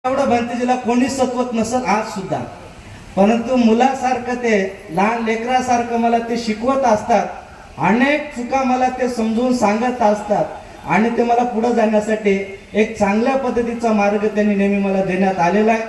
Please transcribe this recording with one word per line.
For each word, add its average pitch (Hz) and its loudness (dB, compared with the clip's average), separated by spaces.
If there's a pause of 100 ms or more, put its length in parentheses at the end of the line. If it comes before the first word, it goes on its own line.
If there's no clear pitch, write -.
एवढं 262 0
भंतेजीला 240 0
कोणीच 247 0
सतवत 247 0
नसत 233 -2
आज 214 0
सुद्धा, 160 -6 (760)
परंतु 233 2
मुलासारखं 247 2
ते, 214 -2
लहान 214 0
लेकरासारखं 233 0
मला 233 2
ते 233 -2
शिकवत 247 -2
असतात. 208 2 (500)
अनेक 247 0
चुका 254 -2
मला 254 2
ते 254 -2
समजून 226 0
सांगत 226 0
असतात 202 2 (420)
आणि 202 2
ते 240 2
मला 240 2
पुढे 220 0
जाण्यासाठी 214 0 (160)
एक 214 0
चांगल्या 220 2
पद्धतीचा 233 -2
मार्ग 202 2
त्यांनी 208 2
नेहमी 202 2
मला 190 0
देण्यात 190 0
आलेला 208 2
आहे. 226 0